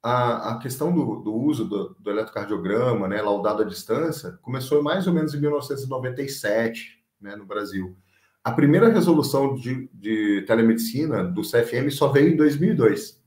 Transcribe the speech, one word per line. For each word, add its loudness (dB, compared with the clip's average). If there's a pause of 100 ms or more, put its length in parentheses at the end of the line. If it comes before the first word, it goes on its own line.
a, 0
a -6
questão -4
do, 0
do -6
uso 0
do, -6
do -8
eletrocardiograma, -2
né, -4
laudado 0
à 2
distância, -6
começou 0
mais 0
ou 2
menos 0
em -4
mil 2
novecentos -4
e -8
noventa -6
e -6
sete, -4 (180)
né, -16
no -16
Brasil. -8 (480)
A -2
primeira 6
resolução 2
de, -6
de -2
telemedicina 2
do -4
C 0
F 0
M 0
só 0
veio 6
em 4
dois 4
mil 2
e 0
dois 0